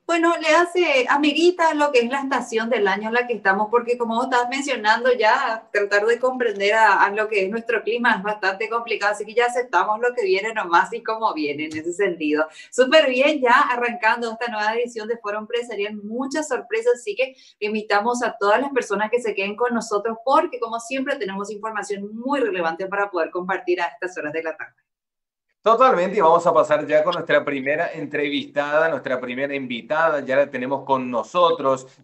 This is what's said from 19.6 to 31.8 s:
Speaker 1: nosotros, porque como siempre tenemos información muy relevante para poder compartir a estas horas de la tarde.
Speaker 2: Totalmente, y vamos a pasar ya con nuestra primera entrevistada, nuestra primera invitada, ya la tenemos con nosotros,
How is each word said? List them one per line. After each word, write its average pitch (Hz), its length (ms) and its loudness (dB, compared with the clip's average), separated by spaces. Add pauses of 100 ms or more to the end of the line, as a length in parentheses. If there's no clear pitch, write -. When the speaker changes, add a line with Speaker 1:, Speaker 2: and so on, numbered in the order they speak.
Speaker 1:
nosotros, 220 520 -2
porque 320 340 2
como 226 220 -6
siempre 269 340 -4
tenemos 202 340 -6
información 208 640 -8
muy 262 280 -2
relevante 180 460 -2
para 202 220 -2
poder 165 200 -2
compartir 180 500 -2
a 175 60 0
estas 180 320 -10
horas 147 160 -8
de 160 100 -4
la 156 140 -8
tarde. - 160 -16 (920)
Speaker 2:
Totalmente, 180 540 4
y - 40 4
vamos 165 260 6
a 170 80 6
pasar 151 320 4
ya 151 160 4
con 175 100 2
nuestra 151 320 2
primera 139 480 -2
entrevistada, 147 960 -2
nuestra 127 320 -4
primera 127 320 -4
invitada, 139 680 -2
ya 131 140 -2
la 139 140 2
tenemos 135 360 -4
con 127 260 0
nosotros, 135 720 0 (180)